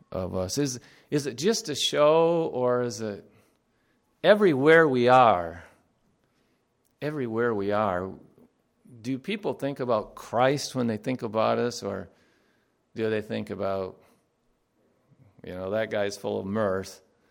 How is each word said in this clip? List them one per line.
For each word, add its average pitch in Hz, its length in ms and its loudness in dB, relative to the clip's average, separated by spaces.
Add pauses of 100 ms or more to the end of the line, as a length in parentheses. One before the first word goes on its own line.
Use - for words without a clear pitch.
(100)
of 92 240 -6
us? 92 240 -4
Is, 127 220 -4 (300)
is 143 180 -4
it 120 80 -8
just 190 320 -2
a 143 80 -6
show, 160 760 2
or 123 300 0
is 113 200 -8
it 101 220 -8 (1000)
everywhere 165 640 6
we 123 200 4
are? 92 540 6 (1400)
Everywhere 120 540 -2
we 101 160 -2
are. 95 400 0 (880)
Do 127 180 -6
people 190 340 -6
think 139 260 -6
about 120 380 -2
Christ 131 580 0
when 123 140 -2
they 110 80 -2
think 127 260 -6
about 113 360 0
us, 120 260 -4
or 98 240 -8 (880)
do 110 140 -2
they 107 100 -2
think 107 300 -8
about, 98 500 -6 (1400)
you 87 100 -14
know, 92 160 -8
"That 107 200 -2
guy's 101 260 -4
full 104 240 -6
of 98 60 -8
mirth," 98 540 -4 (300)